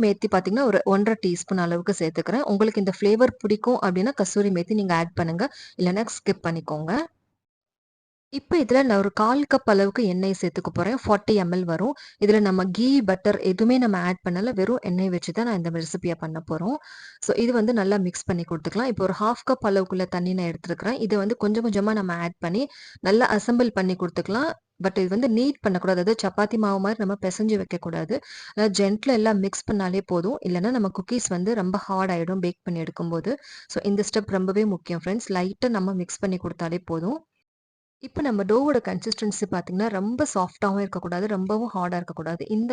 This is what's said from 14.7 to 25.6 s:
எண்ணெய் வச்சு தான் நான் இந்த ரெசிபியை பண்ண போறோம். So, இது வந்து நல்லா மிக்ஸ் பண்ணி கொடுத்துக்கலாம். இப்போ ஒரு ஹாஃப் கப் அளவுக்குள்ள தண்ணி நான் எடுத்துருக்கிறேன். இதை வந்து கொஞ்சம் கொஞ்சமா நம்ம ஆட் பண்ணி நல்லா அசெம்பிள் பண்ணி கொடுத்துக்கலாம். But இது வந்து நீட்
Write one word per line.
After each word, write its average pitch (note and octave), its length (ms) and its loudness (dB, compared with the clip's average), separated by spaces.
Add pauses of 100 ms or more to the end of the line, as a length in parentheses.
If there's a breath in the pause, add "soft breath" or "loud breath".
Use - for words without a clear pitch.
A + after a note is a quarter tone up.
எண்ணெய் F#3 260 2
வச்சு F3 220 -4
தான் A#3 120 0
நான் G#3 120 0
இந்த E3 160 -4
ரெசிபியை E3 480 -4
பண்ண D#3+ 140 -8 (120)
போறோம். F3+ 260 -2 (500 loud breath)
So, - 40 2 (120)
இது A#3+ 160 2
வந்து A3 200 2
நல்லா G3 280 2
மிக்ஸ் - 240 -8
பண்ணி E3+ 200 -2
கொடுத்துக்கலாம். F3 420 -4
இப்போ F#3+ 140 -2
ஒரு F#3 140 0
ஹாஃப் A3+ 300 -2
கப் B3+ 180 -2
அளவுக்குள்ள F#3+ 380 0 (100)
தண்ணி F3+ 220 -2
நான் F3 140 -2
எடுத்துருக்கிறேன். F3 540 -4
இதை G#3 160 2
வந்து G#3+ 220 -2
கொஞ்சம் A3 220 0
கொஞ்சமா G#3 340 0
நம்ம F3+ 240 -4
ஆட் F3 220 -8
பண்ணி G3 180 -2 (440 loud breath)
நல்லா A3+ 280 6
அசெம்பிள் A#3+ 420 2
பண்ணி F#3 240 0
கொடுத்துக்கலாம். F#3+ 480 -2 (340)
But F#3 180 -2
இது F3+ 120 0
வந்து B3 140 2 (100)
நீட் C#4 260 2